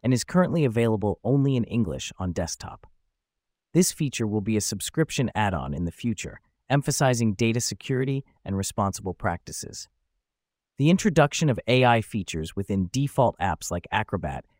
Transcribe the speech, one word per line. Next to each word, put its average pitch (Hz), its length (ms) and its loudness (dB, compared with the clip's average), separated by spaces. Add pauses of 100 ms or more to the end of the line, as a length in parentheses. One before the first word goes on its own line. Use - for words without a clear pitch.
and 127 100 2
is 117 100 2
currently 170 400 2
available 110 600 2
only 135 320 2
in 120 80 0
English 92 560 -4
on 90 140 -2
desktop. - 520 -8 (880)
This 180 180 4
feature 123 360 -2
will 104 140 0
be 107 140 0
a 104 60 0
subscription - 720 -2
add-on 82 400 0
in 85 120 -4
the 82 60 -4
future, - 480 -6 (300)
emphasizing 127 640 2
data 113 260 0
security 135 640 -4 (220)
and 98 100 -4
responsible 98 600 -4
practices. - 760 -8 (880)
The 151 140 4
introduction 156 580 4
of 117 180 0
A 127 160 4
I 117 180 6
features 82 540 -6
within 98 360 0
default 135 480 2
apps 87 320 -4
like 87 200 -6
Acrobat 82 540 -4 (140)